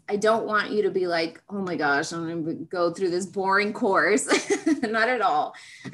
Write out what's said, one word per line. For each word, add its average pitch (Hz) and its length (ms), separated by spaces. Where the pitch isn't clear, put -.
I 208 80
don't 214 300
want 208 260
you 208 120
to 190 60
be 180 180
like, 165 420
"Oh 202 120
my 180 140
gosh, 147 380
I'm 165 320
gonna 160 100
go 170 380
through 190 160
this 180 160
boring 196 480
course." 190 520
<laughs> 302 160
Not 226 280
at 247 120
all. 190 320